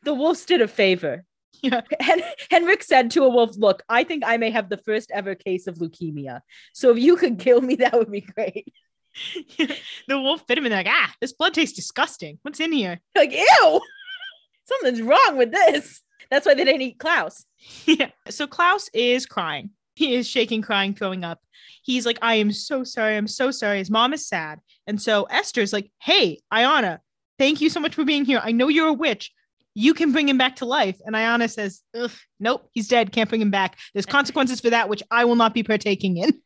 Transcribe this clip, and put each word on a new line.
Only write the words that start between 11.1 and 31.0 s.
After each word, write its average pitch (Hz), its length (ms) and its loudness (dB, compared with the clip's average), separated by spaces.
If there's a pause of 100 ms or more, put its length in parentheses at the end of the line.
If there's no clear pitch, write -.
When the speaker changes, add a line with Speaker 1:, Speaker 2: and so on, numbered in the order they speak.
Speaker 2:
this 269 120 -8
blood 330 220 -2
tastes - 220 -2
disgusting. - 680 -6
What's 294 180 -12
in 330 120 -4
here?" 185 280 -4 (140)
Speaker 1:
Like, 285 180 4
"Ew, 403 480 6 (440)
<laughs> - 400 -20
something's 262 380 -2
wrong 311 340 4
with 240 160 2
this." - 480 2 (300)
That's 277 160 0
why 285 80 6
they 269 100 0
didn't 311 180 2
eat 247 160 -10
Klaus. 302 460 -4 (220)
Speaker 2:
<laughs> - 200 -12
Yeah. 294 240 2 (200)
So - 160 -8
Klaus 359 480 0
is 247 320 0
crying. 165 440 -8 (240)
He 277 200 -2
is 240 120 -2
shaking, 233 360 -2
crying, 196 320 -2
throwing 185 300 -6
up. 170 160 -10 (420)
He's 247 240 -2
like, 233 160 -2
"I 226 140 2
am 208 160 2
so 262 320 -6
sorry. 214 320 -2
I'm 208 120 -4
so 262 220 -2
sorry." 208 280 -4
His 190 120 -6
mom 233 220 2
is 302 140 -8
sad. 156 340 -8 (260)
And 208 140 -6
so 208 240 0
Esther's 247 480 -4
like, 208 180 -6 (100)
"Hey, 262 380 2 (140)
Ayanna, 233 460 2 (400)
thank 277 220 2
you 302 100 2
so 339 100 -6
much 294 140 -4
for 311 100 -2
being 285 200 0
here. 247 180 2
I 226 100 -2
know 247 160 2
you're 320 200 2
a 311 40 2
witch. 269 400 -4 (420)
You 254 200 4
can 320 180 2
bring 294 160 2
him 269 100 2
back 262 180 2
to - 80 -8
life." 233 400 -2